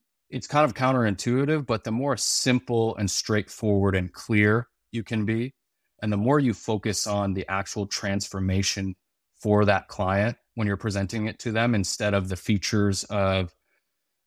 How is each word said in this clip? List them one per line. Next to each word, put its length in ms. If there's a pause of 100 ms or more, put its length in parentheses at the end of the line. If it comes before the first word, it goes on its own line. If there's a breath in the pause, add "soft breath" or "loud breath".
(300)
it's 160
kind 180
of 100
counterintuitive, 920
but 180
the 80
more 240
simple 800
and 120
straightforward 840
and 180
clear 560 (220)
you 140
can 200
be, 300 (480)
and 100
the 40
more 240
you 140
focus 520
on 280
the 140
actual 380
transformation 1120 (400)
for 300
that 200
client 500 (180)
when 120
you're 100
presenting 500
it 140
to 120
them, 220
instead 400
of 140
the 80
features 680
of, 500 (720)